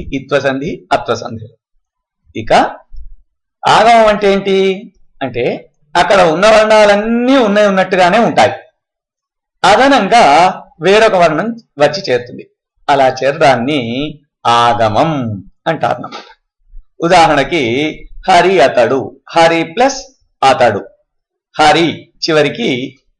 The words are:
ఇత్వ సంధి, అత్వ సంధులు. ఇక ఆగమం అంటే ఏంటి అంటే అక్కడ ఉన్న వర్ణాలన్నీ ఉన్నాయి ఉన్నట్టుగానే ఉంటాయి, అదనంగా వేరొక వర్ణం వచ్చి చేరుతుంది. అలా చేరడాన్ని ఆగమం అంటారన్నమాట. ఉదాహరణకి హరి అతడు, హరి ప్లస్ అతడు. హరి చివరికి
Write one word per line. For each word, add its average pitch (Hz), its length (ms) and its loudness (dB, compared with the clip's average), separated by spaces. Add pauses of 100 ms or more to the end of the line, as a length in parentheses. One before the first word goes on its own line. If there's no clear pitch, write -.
(140)
ఇత్వ 139 260 -4
సంధి, 135 520 -6
అత్వ 131 220 -2
సంధులు. 113 400 -12 (840)
ఇక 110 140 -6 (1160)
ఆగమం 220 380 4
అంటే 202 260 0
ఏంటి 196 240 -2 (680)
అంటే 135 480 -6 (260)
అక్కడ 202 240 2
ఉన్న 175 260 0
వర్ణాలన్నీ 220 920 2
ఉన్నాయి 208 280 2
ఉన్నట్టుగానే 185 520 0
ఉంటాయి, 127 340 0 (1120)
అదనంగా 214 600 2 (560)
వేరొక 202 340 2
వర్ణం 175 420 0 (220)
వచ్చి 147 320 -2
చేరుతుంది. - 400 -6 (380)
అలా 139 200 2
చేరడాన్ని 139 720 0 (640)
ఆగమం 117 960 0 (240)
అంటారన్నమాట. - 600 -6 (720)
ఉదాహరణకి 160 640 2 (640)
హరి 180 320 4
అతడు, 120 680 -2
హరి 165 360 2
ప్లస్ 254 400 -2 (380)
అతడు. 123 440 2 (720)
హరి 151 600 0
చివరికి 143 800 -4 (220)